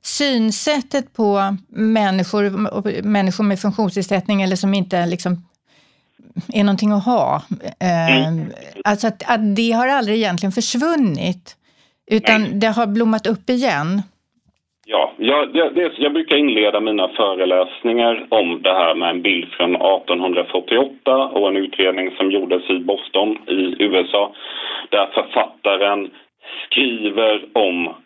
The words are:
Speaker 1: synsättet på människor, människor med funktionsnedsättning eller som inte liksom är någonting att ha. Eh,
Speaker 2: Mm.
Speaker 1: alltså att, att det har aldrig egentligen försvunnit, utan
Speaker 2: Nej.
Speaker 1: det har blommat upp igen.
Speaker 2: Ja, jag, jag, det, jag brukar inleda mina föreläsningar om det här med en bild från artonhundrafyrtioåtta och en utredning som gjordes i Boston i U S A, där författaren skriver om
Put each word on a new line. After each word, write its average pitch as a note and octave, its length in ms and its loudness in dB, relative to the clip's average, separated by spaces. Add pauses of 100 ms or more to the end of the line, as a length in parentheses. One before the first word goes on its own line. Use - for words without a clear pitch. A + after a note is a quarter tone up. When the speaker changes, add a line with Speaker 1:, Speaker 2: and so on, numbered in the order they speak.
Speaker 1:
synsättet C4+ 1160 -2
på G3+ 380 2 (140)
människor, G#3 720 2 (640)
människor G3+ 360 2
med G3 160 0
funktionsnedsättning G3+ 840 -2
eller F#3 140 0
som G3 180 0
inte F#3 320 0
liksom F3 320 -2 (1160)
är G#3 100 2
någonting G3+ 280 2
att G3+ 140 2
ha. D3+ 360 2 (480)
Eh, E3 380 2
Speaker 2:
Mm. D#3+ 180 -2 (380)
Speaker 1:
alltså G#3 240 2
att, A3 140 -4 (120)
att G#3+ 220 2
det A#3 160 2
har A#3+ 160 2
aldrig A#3 300 2
egentligen F#3+ 340 0
försvunnit, A#3 920 0 (680)
utan A3 300 4
Speaker 2:
Nej. G3+ 100 -2 (100)
Speaker 1:
det A3+ 60 4
har A3 200 0
blommat A3 400 0
upp A3+ 220 -4
igen. G#3 400 0 (960)
Speaker 2:
Ja, - 320 0
jag, C3 380 2
jag, D#3+ 200 2
det, E3+ 220 0
jag C#3+ 160 0
brukar D#3+ 240 0
inleda G#2+ 420 2
mina A2 280 0
föreläsningar G2+ 1200 0
om F2 320 0
det F#2 120 2
här E2+ 220 2
med E2+ 140 -2
en F2 120 -4
bild F2 260 -2 (100)
från F2 180 0
artonhundrafyrtioåtta F#2 1400 0
och A#2 340 0
en G2 80 0
utredning F#2 600 -2
som F#2+ 140 0
gjordes F#2 380 0
i F#2 100 0
Boston G2 500 -2 (180)
i F2+ 320 -2
U G2+ 160 2 (120)
S G2 60 -4
A, G2+ 180 0 (600)
där G2+ 220 2
författaren G2+ 960 0 (560)
skriver A2 680 0 (200)
om F2 400 0 (120)